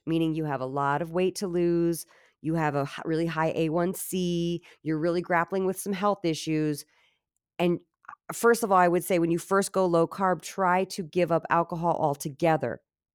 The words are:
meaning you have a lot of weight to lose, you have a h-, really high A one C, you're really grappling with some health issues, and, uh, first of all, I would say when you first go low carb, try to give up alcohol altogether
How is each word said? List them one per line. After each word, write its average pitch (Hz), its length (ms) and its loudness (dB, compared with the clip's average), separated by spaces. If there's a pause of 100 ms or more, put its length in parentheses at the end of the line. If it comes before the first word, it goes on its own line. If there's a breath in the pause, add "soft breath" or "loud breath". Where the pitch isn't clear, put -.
meaning 160 300 0
you 156 100 -2
have 139 160 -4
a 131 60 -4
lot 143 340 0
of 165 100 -6
weight 180 260 0
to 202 100 -4
lose, 170 580 0 (360 soft breath)
you 160 140 -2
have 151 200 0
a 139 80 0
h-, - 220 -8
really 165 220 0
high 160 280 0
A 160 140 0
one 175 260 0
C, 175 680 -2 (200 soft breath)
you're 156 160 -2
really 175 220 0
grappling 175 440 0
with 185 140 -2
some 202 140 -6
health 196 320 -2
issues, 156 600 -2 (760)
and, 175 200 2 (300)
uh, - 240 -14
first 233 300 2
of 196 80 -2
all, 190 80 6
I 180 100 6
would 170 140 2
say 180 160 2
when 170 120 2
you 170 80 0
first 196 340 0
go 190 140 2
low 170 200 4
carb, 185 340 -2
try 185 440 0
to 190 180 -6
give 165 280 0
up 165 180 2
alcohol 170 500 0
altogether 143 800 0 (340)